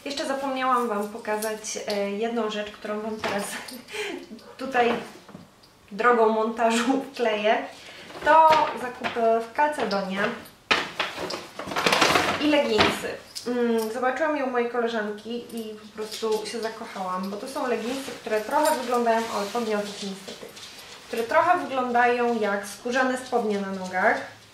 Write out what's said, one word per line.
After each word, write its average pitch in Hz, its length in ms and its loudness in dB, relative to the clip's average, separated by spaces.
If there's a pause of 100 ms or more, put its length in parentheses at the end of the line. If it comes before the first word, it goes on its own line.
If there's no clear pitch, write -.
Jeszcze 277 220 -4
zapomniałam 262 600 0
Wam 208 200 -2
pokazać, 214 760 -4
e, 202 240 -2
jedną 220 400 -2
rzecz, 208 200 -6
którą 214 300 -8
Wam 220 160 -6
teraz 202 280 -4 (580)
<laughs> - 560 -10
tutaj 247 340 2 (1000)
drogą 226 360 4
montażu 233 720 2
<laughs> - 100 -10
wkleję. 220 440 2 (680)
To 311 240 10 (320)
zakupy 240 400 -4
w 226 360 2
Calcedonie 202 640 0 (2250)
i 294 60 2
leginsy. 226 600 4 (380)
Mm, 226 460 0
zobaczyłam 262 440 0
je 269 80 -2
u 247 60 -2
mojej 240 200 0
koleżanki 226 840 -4
i 214 220 -8
po 214 220 -18
prostu 214 500 -4
się 226 140 -6
zakochałam, 196 680 -6
bo 202 60 -6
to 262 120 -8
są 269 180 -4
leginsy, 240 440 -4 (100)
które 214 200 0
trochę 294 360 2
wyglądają... 240 420 2
o, 220 340 -2
podniosę 214 340 0
się 202 200 -10
niestety, - 400 -12 (600)
które 233 140 -4
trochę 311 360 4
wyglądają 240 840 2
jak 202 260 0
skórzane 254 520 -2
spodnie 208 420 0
na 196 100 -4
nogach. 190 680 0 (180)